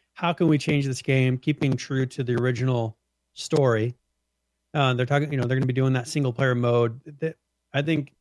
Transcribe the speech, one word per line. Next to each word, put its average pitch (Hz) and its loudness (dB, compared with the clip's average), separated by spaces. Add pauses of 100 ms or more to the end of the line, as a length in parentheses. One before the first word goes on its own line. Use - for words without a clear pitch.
(140)
how 170 -2
can 175 2
we 151 4
change 139 0
this 127 -6
game, 131 2
keeping 143 0
true 135 -2
to 131 -6
the 120 -2
original 120 -2 (360)
story. 123 0 (800)
Uh, 135 2
they're 123 0
talking, 143 0
you 143 -4
know, 123 0
they're 131 0
gonna 131 0
be 127 0
doing 131 2
that 123 -2
single 135 -2
player 131 0
mode. 120 0 (200)
That, 160 -6 (360)
I 139 0
think 147 -2